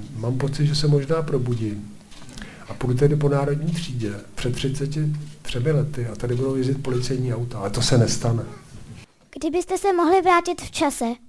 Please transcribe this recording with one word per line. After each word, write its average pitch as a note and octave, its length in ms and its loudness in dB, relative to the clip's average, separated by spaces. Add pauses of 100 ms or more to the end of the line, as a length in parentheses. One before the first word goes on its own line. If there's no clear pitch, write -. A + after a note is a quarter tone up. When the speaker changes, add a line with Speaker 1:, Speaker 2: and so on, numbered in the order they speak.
(160)
Speaker 1:
Mám B2 220 -2
pocit, D3 280 2
že D3+ 80 2
se D3+ 120 2
možná D3 360 4
probudím. A#2 680 -2 (760)
A - 60 -12
půjdu B2 240 0
tedy C#3+ 180 6
po D3 120 2
Národní C#3+ 440 2
třídě A#2 400 -4 (220)
před B2 200 -2
třiceti D3 580 0 (300)
třemi B2+ 300 0
lety - 340 0
a G#2+ 100 -6
tady B2 180 -2
budou C3+ 200 0
jezdit C3 280 0
policejní B2 520 0
auta. A#2+ 240 -4
Ale G2+ 120 -2
to A#2 120 0
se B2 160 6
nestane. A2+ 440 2 (960)
Speaker 2:
Kdybyste E4+ 400 -2
se G4 140 2
mohli F4 300 4
vrátit F4 380 2
v - 100 -12
čase, C#4+ 340 0 (240)